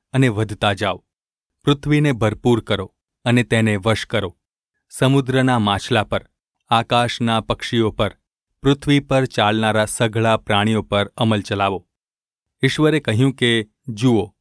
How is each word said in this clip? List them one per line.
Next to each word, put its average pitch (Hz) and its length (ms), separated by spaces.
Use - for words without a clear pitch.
અને 131 160
વધતા 104 440
જાઓ. 95 320
પૃથ્વીને 147 480
ભરપૂર 110 480
કરો, 98 340
અને 123 180
તેને 110 340
વશ 104 300
કરો. 98 300
સમુદ્રના 131 680
માછલા 104 460
પર, - 240
આકાશના 117 720
પક્ષીઓ 113 500
પર, 101 260
પૃથ્વી 139 380
પર 135 240
ચાલનારા 110 600
સઘળા 113 520
પ્રાણીઓ 107 460
પર 101 240
અમલ 110 340
ચલાવો. 98 480
ઈશ્વરે 151 380
કહ્યું 123 320
કે, 117 360
"જુઓ, 110 520